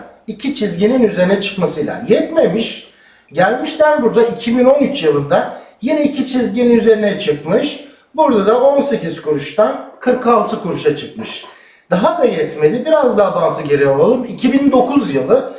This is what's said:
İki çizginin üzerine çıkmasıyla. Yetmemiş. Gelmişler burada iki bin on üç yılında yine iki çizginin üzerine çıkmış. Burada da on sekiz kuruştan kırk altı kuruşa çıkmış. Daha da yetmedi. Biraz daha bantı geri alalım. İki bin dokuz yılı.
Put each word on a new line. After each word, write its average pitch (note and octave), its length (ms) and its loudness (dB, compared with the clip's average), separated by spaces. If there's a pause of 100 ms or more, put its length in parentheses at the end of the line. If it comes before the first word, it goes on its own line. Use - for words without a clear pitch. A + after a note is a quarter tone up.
(260)
İki - 280 -8
çizginin G#3 480 0
üzerine F#3 380 2
çıkmasıyla. - 680 -4
Yetmemiş. A#3+ 880 0 (380)
Gelmişler C#4 680 2
burada G#3+ 200 2
iki A#3 360 -2
bin B3 60 4
on C#4 200 4
üç - 200 -4
yılında C#3+ 520 0 (240)
yine D4+ 220 -2
iki B3+ 240 -2
çizginin A#3+ 500 0
üzerine G#3 440 2
çıkmış. D#3+ 720 -4 (220)
Burada B3+ 320 2
da A#3 140 2
on C#4 200 4
sekiz F3 420 -4
kuruştan D#3 540 -2 (240)
kırk B3 260 -2
altı G#3+ 360 0
kuruşa D3+ 340 -2
çıkmış. - 480 -14 (460)
Daha C#4 280 0
da C#4+ 60 0
yetmedi. E3+ 640 0
Biraz C#4 320 2
daha F#3+ 160 2
bantı E3 280 -2
geri C#3+ 260 2
alalım. F3 360 2
İki B3+ 280 -2
bin C#4 200 2
dokuz B3 420 0
yılı. E3+ 440 0